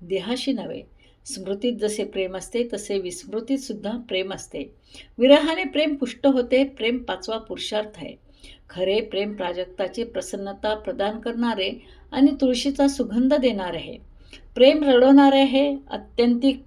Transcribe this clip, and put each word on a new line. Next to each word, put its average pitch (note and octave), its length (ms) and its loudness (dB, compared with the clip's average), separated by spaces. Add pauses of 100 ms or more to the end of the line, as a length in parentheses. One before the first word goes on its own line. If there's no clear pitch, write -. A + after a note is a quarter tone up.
देहाशी F#3+ 520 -4
नव्हे. E3+ 280 -10 (440)
स्मृतीत G3+ 480 -6
जसे G#3 300 -4
प्रेम F#3+ 340 -6
असते, A#3 260 -4 (100)
तसे G3+ 260 -4
विस्मृतीत G#3+ 580 -6
सुद्धा G#3+ 340 -8
प्रेम G3 420 -6
असते. - 420 -12 (420)
विरहाने D4+ 460 6
प्रेम D4+ 320 -2
पुष्ट C4+ 320 -2
होते. B3+ 360 2
प्रेम B3 340 -4
पाचवा A3 400 -8
पुरुषार्थ G#3+ 600 -8
आहे. - 180 -14 (540)
खरे F#3+ 320 -2
प्रेम G#3 320 -6
प्राजक्ताची F#3 680 -8
प्रसन्नता G3 720 -8
प्रदान G#3+ 440 -6
करणारे A#3 640 -4 (280)
आणि C#4+ 200 4 (100)
तुळशीचा C#4 460 2
सुगंध B3+ 460 0
देणारे G3+ 440 0
आहे. - 200 -12 (580)
प्रेम D4 280 6
रडवणारे C#4 560 8
आहे. C#4 360 2 (160)
आत्यंतिक A#3+ 760 0